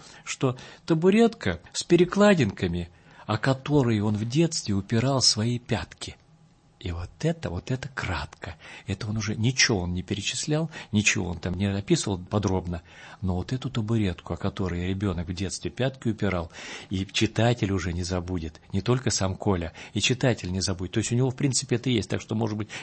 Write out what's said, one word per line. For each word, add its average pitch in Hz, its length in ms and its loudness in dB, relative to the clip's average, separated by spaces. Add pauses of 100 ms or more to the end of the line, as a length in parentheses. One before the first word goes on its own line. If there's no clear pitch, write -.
(240)
что - 200 -8 (420)
табуретка 196 760 4 (100)
с - 120 -6
перекладинками, 170 1040 4 (380)
о 107 100 0
которой 131 640 2
он 107 160 2
в 110 100 -4
детстве 156 460 0
упирал 120 480 2
свои 117 360 2
пятки. - 600 -6 (640)
И 90 100 -4
вот 87 180 -8 (120)
это, 160 280 0
вот 87 220 -6
это 127 160 -4
кратко. - 720 -8 (280)
Это 98 220 -4
он 104 80 -2
уже, 107 220 -2
ничего 117 420 2
он 87 140 -2
не 90 100 -4
перечислял, - 680 -2 (220)
ничего 101 380 2
он 85 100 -6
там 90 140 -2
не 98 140 0
описывал 98 500 0
подробно. 90 640 0 (400)
Но 92 160 0
вот - 160 -4
эту 131 160 -4
табуретку, 107 640 -2
о 85 40 -6
которой 90 520 -2
ребенок 95 400 -2
в 92 40 -4
детстве 92 380 -6
пятки 127 380 -4
упирал, 90 420 -2 (380)
и 95 200 -2
читатель 110 600 2
уже 90 220 0
не 87 100 -2
забудет, 87 560 -4 (140)
не 98 80 0
только 123 300 0
сам 95 260 -2
Коля, 87 340 0 (220)
и 104 80 -2
читатель 117 500 2
не 95 80 -2
забудет. 90 320 -2
То - 60 -2
есть 110 160 0
у - 20 2
него, 127 140 2
в 127 80 -4
принципе, 131 400 0
это 123 120 -2
есть, 117 200 0
так 107 100 -2
что, - 160 -4
может 107 220 -2
быть, 104 100 -6 (160)